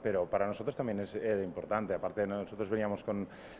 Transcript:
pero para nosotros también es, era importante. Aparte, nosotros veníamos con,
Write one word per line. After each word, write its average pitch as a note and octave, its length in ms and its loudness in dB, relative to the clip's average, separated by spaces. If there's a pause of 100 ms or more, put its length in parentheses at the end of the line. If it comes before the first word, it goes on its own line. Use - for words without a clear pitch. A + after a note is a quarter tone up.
pero F#2+ 240 4
para G2+ 220 4
nosotros A2 280 -4
también A2 260 0
es, G2 140 -6
era G#2+ 280 2
importante. G2 500 0
Aparte, F#2 320 0
nosotros G2+ 420 -2
veníamos G#2 360 2
con, G2+ 240 0 (320)